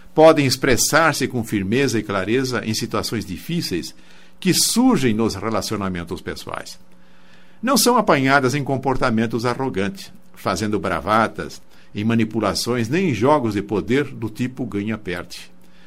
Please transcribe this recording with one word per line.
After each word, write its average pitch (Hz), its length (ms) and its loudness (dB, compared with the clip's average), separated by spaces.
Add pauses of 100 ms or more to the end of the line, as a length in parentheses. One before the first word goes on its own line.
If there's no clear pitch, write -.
(140)
podem 156 320 8
expressar-se 139 800 2
com 117 160 -2
firmeza 117 540 0
e 101 40 -2
clareza 107 640 -2
em 110 100 -2
situações 110 500 -4
difíceis 92 720 -6 (460)
que 185 120 2
surgem 180 640 4
nos 107 200 2
relacionamentos 95 880 -4
pessoais. - 580 -10 (840)
Não 262 140 2
são 247 200 4
apanhadas 139 580 4
em 143 80 -2
comportamentos 123 840 0
arrogantes, 117 680 -4 (220)
fazendo 104 440 -2
bravatas, 92 840 0 (320)
em 104 100 -4
manipulações, 113 840 0
nem 175 220 0
em 120 40 0
jogos 117 400 2
de 101 80 0
poder 107 420 0
do 117 240 -8
tipo 127 380 -6
ganha-perde. 98 840 -8 (360)